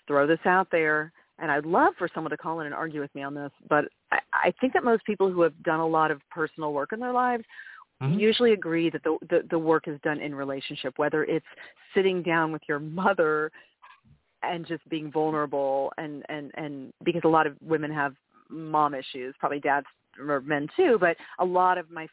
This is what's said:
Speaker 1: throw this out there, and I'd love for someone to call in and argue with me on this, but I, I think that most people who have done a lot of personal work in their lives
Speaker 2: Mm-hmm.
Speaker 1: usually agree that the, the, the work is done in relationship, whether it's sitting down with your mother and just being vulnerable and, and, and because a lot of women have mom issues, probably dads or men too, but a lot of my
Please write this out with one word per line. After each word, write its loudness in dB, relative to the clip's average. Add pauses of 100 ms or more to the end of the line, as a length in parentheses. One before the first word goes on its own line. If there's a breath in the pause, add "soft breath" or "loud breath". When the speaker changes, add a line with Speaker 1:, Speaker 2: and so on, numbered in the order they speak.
Speaker 1:
throw 4
this 4
out 4
there, 0 (260 soft breath)
and -4
I'd 0
love 2
for -2
someone -6
to -4
call -6
in -6
and -8
argue -6
with -10
me -10
on -8
this, -10 (180)
but 4 (260)
I, 2 (140)
I 2
think 2
that 0
most 2
people 0
who 2
have 2
done 0
a 0
lot 2
of -4 (100)
personal -4
work -4
in -6
their -4
lives 0 (560 loud breath)
Speaker 2:
Mm-hmm. 0
Speaker 1:
usually 4
agree 0
that -6
the, 0 (100)
the, 2 (100)
the 0
work 2
is -8
done -2
in -8
relationship, -8
whether 0
it's -2 (520 loud breath)
sitting 2
down 0
with -8
your -2
mother 0 (920 loud breath)
and -6
just -10
being -8
vulnerable -2
and, -10
and, -12
and -10 (120)
because 0
a 4
lot 6
of -8
women -2
have -4 (360)
mom 0
issues, -10
probably -2
dads 0 (440)
or 0
men -2
too, 6
but 4 (240 loud breath)
a 2
lot 4
of -8
my -10